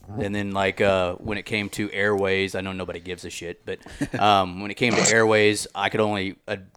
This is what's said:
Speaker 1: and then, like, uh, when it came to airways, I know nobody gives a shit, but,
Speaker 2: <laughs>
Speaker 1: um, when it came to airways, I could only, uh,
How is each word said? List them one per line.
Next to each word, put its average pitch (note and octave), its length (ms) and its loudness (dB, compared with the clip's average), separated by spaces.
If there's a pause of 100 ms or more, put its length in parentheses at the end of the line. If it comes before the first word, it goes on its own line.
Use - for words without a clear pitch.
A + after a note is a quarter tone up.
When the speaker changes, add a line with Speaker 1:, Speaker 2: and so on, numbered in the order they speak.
(180)
Speaker 1:
and G2+ 160 -4
then, G2+ 180 -4
like, G2 280 0
uh, F#2+ 360 2
when G#2 220 -6
it F#2 80 -10
came G#2 240 -4
to G#2 220 -6
airways, G2 640 0
I F#2+ 60 -4
know F#2+ 100 -6
nobody F2+ 280 -8
gives F2+ 260 -10
a E2+ 40 -12
shit, - 360 -12
but, F#2 140 -8 (200)
Speaker 2:
<laughs> - 200 -6
Speaker 1:
um, G2 420 4
when G2+ 100 -8
it - 40 -12
came A#2+ 180 2
to G#2+ 200 2
airways, G#2+ 600 4
I G2+ 160 -2
could A2 120 0
only, G2+ 340 -2 (120)
uh, G2+ 100 -4 (200)